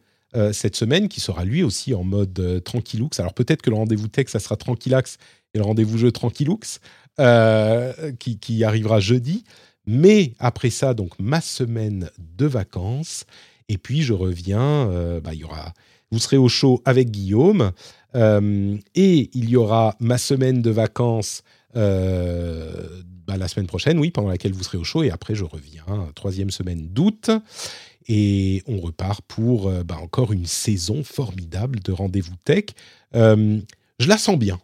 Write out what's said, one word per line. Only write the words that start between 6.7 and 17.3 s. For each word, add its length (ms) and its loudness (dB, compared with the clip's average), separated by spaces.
euh, 960 4
qui, 260 -8
qui 240 -2
arrivera 380 2
jeudi. 420 0
Mais 540 6
après 300 0
ça, 240 0
donc, 260 -4
ma 220 -2
semaine 760 -6
de 280 -6
vacances. 800 -6
Et 80 -2
puis, 240 -4
je 120 0
reviens, 760 0
euh, 320 -4
bah, 120 -10
il 80 -12
y 20 -14
aura, 300 -14
vous 80 -2
serez 180 2
au 100 8
show 380 2
avec 260 4
Guillaume. 600 2